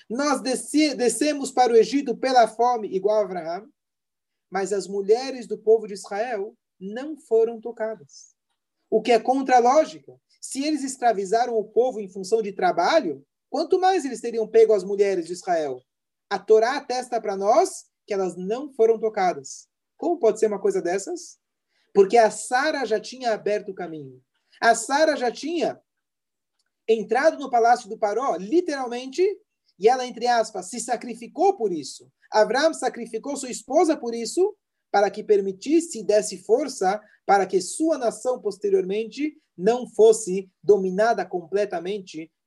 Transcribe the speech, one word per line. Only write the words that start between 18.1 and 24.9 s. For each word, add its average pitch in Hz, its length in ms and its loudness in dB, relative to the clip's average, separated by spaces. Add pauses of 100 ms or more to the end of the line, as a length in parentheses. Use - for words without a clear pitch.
elas 185 240 -4
não 233 340 -6
foram 226 280 2
tocadas. 185 680 -4 (300)
Como 339 220 -2
pode 220 200 2
ser 226 60 2
uma 202 160 0
coisa 190 220 0
dessas? 196 560 -6 (560)
Porque 196 200 6
a 220 140 6
Sara 277 560 -2
já 214 140 -2
tinha 247 340 -6
aberto 202 360 -4
o 190 40 -8
caminho. 151 480 -14 (400)
A 226 140 4
Sara 294 400 0